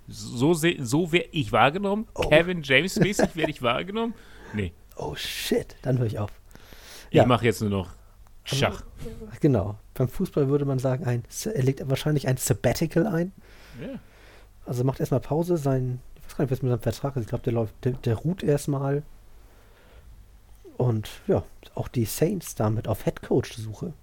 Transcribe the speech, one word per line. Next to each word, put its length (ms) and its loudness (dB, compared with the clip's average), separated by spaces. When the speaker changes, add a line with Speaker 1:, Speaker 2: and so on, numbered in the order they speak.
Speaker 1:
So 460 0
seh-, 260 2
so 320 0
wär 220 0
ich 180 -2
wahrgenommen. 640 2
Speaker 2:
Oh. 140 -2
Speaker 1:
Kevin 340 4
James-mäßig 720 2
werde 160 0
ich 100 -14
Speaker 2:
<laughs> 0 -
Speaker 1:
wahrgenommen.“ 520 -2
Nee. 180 -4
Speaker 2:
Oh 200 -8
shit, 680 -4
dann 180 2
höre 80 0
ich 100 -4
auf. 140 -4
Speaker 1:
Ich 80 2
Speaker 2:
Ja. 80 10
Speaker 1:
mach 180 6
jetzt 180 2
nur 80 0
noch 200 0
Speaker 2:
Also, 100 -4
Speaker 1:
Schach. 280 0
Speaker 2:
genau. 360 4
Beim 140 2
Fußball 420 0
würde 160 2
man 140 0
sagen, 260 0
ein, 180 0
er 100 0
legt 260 0
wahrscheinlich 380 0
ein 100 2
Sabbatical 680 2
ein. 240 0
Speaker 1:
Ja. 180 -10
Speaker 2:
Also 180 -2
macht 160 0
erstmal 220 0
Pause, 360 0
sein, 420 0
ich 80 -18
weiß 120 -12
gar 80 0
nicht, 60 -4
was 100 -2
mit 100 2
seinem 100 0
Vertrag 340 -2
ist. 80 -2
Ich 60 -8
glaub, 140 -4
der 100 0
läuft, 200 0
der, 100 0
der 220 0
ruht 280 -2
erstmal. 600 0
Und 320 0
ja, 160 4
auch 120 -4
die 180 0
Saints 500 -2
damit 320 0
auf 180 -4
Headcoach-Suche. 960 -2